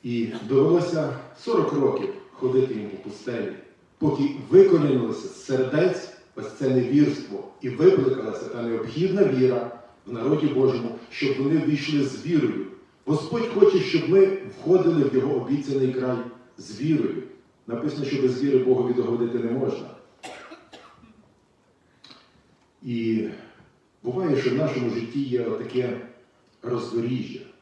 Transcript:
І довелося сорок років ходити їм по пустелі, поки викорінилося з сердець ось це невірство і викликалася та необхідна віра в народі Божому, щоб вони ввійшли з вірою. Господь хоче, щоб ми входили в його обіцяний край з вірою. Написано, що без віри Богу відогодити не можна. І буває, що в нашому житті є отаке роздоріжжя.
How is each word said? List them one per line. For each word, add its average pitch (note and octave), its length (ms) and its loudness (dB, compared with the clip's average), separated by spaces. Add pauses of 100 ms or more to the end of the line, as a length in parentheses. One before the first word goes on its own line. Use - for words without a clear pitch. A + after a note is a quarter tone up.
І A#2 240 -2 (200)
довелося D3+ 720 2 (180)
сорок G3+ 360 0
років C3+ 400 0 (300)
ходити B2+ 300 2
їм G#2 160 -6
по F#2+ 80 -12
пустелі, G#2 560 -8 (440)
поки C#3+ 380 0 (140)
викорінилося D3 800 6
з - 180 -16
сердець C3+ 680 0 (220)
ось - 180 -12
це C3+ 160 -2
невірство B2+ 800 2 (140)
і B2+ 80 -6
викликалася B2+ 760 2
та A#2 160 -8
необхідна E3+ 640 0
віра B2+ 460 2 (340)
в G2+ 80 -10
народі C#3+ 340 0
Божому, B2 480 0 (140)
щоб C3 280 -4
вони C#3+ 200 0
ввійшли D3 460 0
з - 220 -6
вірою. A#2+ 400 0 (400)
Господь A3+ 480 -2
хоче, G3+ 260 6
щоб D#3 300 0
ми F#3+ 160 8
входили E3 800 0
в B2 120 0
його C3+ 200 0
обіцяний C3 580 -2
край B2 240 -2 (400)
з G#2 240 -14
вірою. C#3+ 420 -2 (440)
Написано, C3 380 -6
що C#3 160 -2
без B2+ 220 0
віри C3+ 140 2
Богу B2 300 2
відогодити A#2 520 -2
не A2+ 120 -2
можна. - 380 -4 (3000)
І A2+ 440 -2 (760)
буває, C#3 380 0
що B2+ 80 2
в A#2+ 40 0
нашому B2+ 360 0
житті A#2 320 -4
є B2 240 -2
отаке A#2 560 -4 (600)
роздоріжжя. A#2 760 -4 (220)